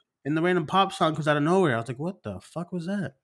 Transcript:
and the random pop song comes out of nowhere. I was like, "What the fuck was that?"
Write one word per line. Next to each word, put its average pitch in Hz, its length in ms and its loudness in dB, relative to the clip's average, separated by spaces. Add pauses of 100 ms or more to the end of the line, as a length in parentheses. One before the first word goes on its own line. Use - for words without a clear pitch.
(260)
and 147 120 0
the 160 40 0
random 175 260 2
pop 190 260 2
song 160 220 2
comes 151 140 -4
out 147 80 2
of 143 60 2
nowhere. 151 320 4
I 113 40 0
was 113 80 -6
like, 120 100 -8
"What 175 260 -8
the 95 180 -8
fuck - 320 -10
was 170 140 -6
that?" 196 260 -4 (100)